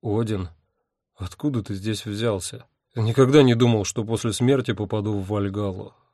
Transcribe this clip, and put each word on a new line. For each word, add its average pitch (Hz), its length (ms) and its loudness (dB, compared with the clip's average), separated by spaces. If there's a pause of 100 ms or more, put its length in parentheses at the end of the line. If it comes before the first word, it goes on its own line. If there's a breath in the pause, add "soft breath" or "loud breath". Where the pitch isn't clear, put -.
Один, 107 500 -4 (640)
откуда 113 480 -6
ты 104 100 -8
здесь 104 320 -6
взялся? 104 600 -6 (280)
Никогда 127 480 6
не 123 140 6
думал, 113 280 4
что 113 200 -6
после 113 280 -4
смерти 123 420 0
попаду 104 400 -4
в 95 120 -6
Вальгаллу. 101 680 -4 (220)